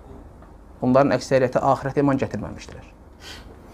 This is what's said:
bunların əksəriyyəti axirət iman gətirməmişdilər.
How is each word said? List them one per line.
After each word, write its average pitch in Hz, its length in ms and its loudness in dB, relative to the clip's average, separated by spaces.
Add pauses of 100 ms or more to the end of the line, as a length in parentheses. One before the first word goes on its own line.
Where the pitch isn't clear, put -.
(840)
bunların 131 340 4
əksəriyyəti 131 440 0
axirət 135 420 0
iman 139 180 2
gətirməmişdilər. - 720 -8 (800)